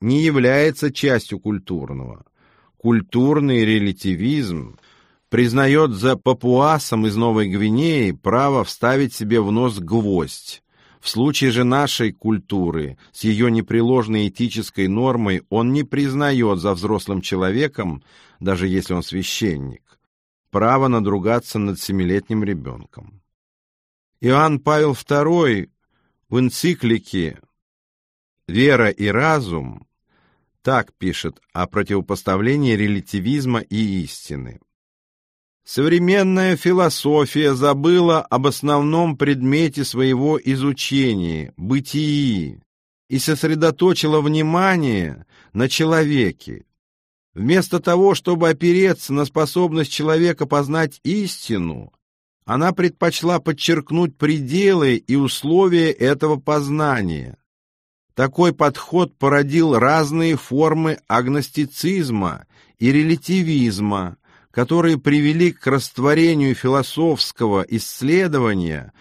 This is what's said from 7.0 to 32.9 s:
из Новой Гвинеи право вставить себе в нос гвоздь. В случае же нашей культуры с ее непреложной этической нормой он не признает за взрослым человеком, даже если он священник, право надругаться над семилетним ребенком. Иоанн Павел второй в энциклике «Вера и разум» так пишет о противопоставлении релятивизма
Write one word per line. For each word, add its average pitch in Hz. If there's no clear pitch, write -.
из 101
Новой 110
Гвинеи 110
право 123
вставить 131
себе 113
в 104
нос 113
гвоздь. 92
В -
случае 135
же 120
нашей 123
культуры 87
с -
ее 110
непреложной 113
этической 101
нормой 110
он 117
не 147
признает 135
за 95
взрослым 98
человеком, 95
даже 92
если 92
он 85
священник, 82
право 127
надругаться 110
над 101
семилетним 98
ребенком. 85
Иоанн 143
Павел 151
второй 143
в 120
энциклике 117
«Вера 120
и 101
разум» 101
так 127
пишет 85
о 87
противопоставлении 101
релятивизма 104